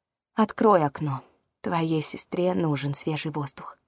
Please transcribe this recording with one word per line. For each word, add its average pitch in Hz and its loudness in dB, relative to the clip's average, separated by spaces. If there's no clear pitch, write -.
"Открой 208 4
окно, 143 -4
твоей 165 -2
сестре - 0
нужен 143 0
свежий 156 -2
воздух". - -8